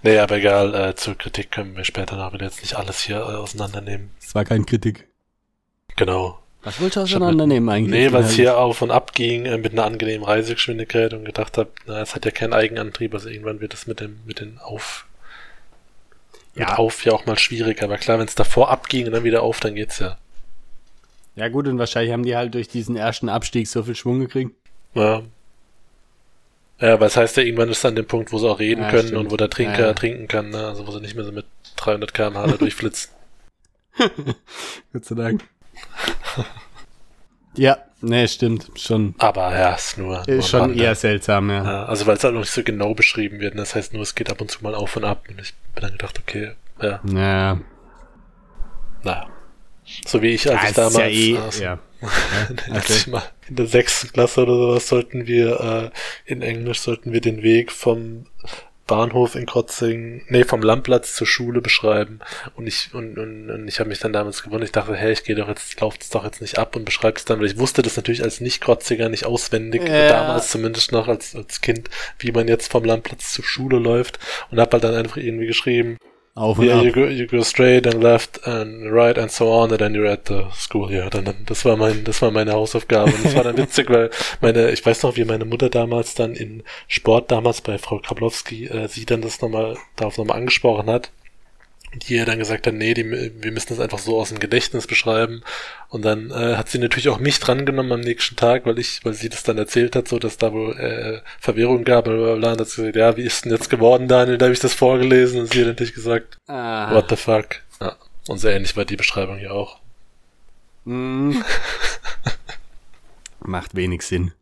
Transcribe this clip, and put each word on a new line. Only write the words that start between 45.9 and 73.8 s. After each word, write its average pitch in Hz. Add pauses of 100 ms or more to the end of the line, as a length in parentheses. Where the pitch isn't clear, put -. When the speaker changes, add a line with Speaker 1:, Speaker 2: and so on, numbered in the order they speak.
Speaker 1:
gedacht, -
okay, 107 (300)
ja. 101 (120)
Speaker 2:
Ja. 95 (1400)
Speaker 1:
Naja. - (800)
So 117
wie 113
ich, 113
als 113
Speaker 2:
Ja, -
Speaker 1:
ich 104
Speaker 2:
ist 101
ja 113
Speaker 1:
damals, 110
Speaker 2:
eh, 113
Speaker 1:
also, 110
Speaker 2:
ja. 90 (220)
Speaker 1:
<laughs> -
Speaker 2:
Ja, 110
Speaker 1:
als 104
Speaker 2:
okay. -
Speaker 1:
ich 104
mal 117 (260)
in 131
der 123
sechsten -
Klasse 120
oder 123
sowas 120
sollten 120
wir, 117 (680)
äh, -
in 127
Englisch 117
sollten 117
wir 113
den 113
Weg 113
vom 113 (600)
Bahnhof 120
in 123
Krotzing, 117
nee, 123
vom 113
Lammplatz 120
zur 113
Schule 120
beschreiben. 107 (340)
Und 117
ich, -
und, 113
und, 110
und 107
ich 104
hab 110
mich 101
dann 110
damals 104
gewundert, 107
ich -
dachte, 107
hey, 110
ich -
geh 110
doch 104
jetzt, -
ich -
lauf 107
das -
doch 104
jetzt -
nicht -
ab -
und 113
beschreib's -
dann, 110
weil 104
ich 101
wusste 131
das 113
natürlich 117
als 113
Nicht-Krotziger 117
nicht 110
auswendig, 117
Speaker 2:
Ja. 151
Speaker 1:
damals 156
zumindest 113
noch 113
als, -
als -
Kind, 117 (300)
wie 120
man 113
jetzt 113
vom 117
Lammplatz -
zur -
Schule 131
läuft 117 (320)